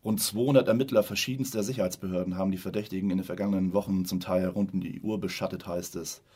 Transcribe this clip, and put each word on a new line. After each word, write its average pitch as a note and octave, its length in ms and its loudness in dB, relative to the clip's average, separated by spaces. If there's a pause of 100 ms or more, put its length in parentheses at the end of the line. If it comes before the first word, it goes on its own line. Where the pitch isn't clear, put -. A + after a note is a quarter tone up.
Rund A2 200 0
zweihundert B2+ 480 4
Ermittler A#2 340 4
verschiedenster A#2 580 -2
Sicherheitsbehörden F#2 760 -2
haben F#2+ 140 0
die F#2 60 -2
Verdächtigen F#2+ 520 -4
in F2+ 80 0
den F#2+ 80 -2
vergangenen F#2+ 480 0
Wochen G2 320 2
zum F2+ 160 -2
Teil F#2 260 2
rund G2 260 0
um F#2+ 60 0
die - 220 -6
Uhr G#2+ 180 -2
beschattet, F#2 480 -4
heißt F2 300 -4
es. - 260 -10 (120)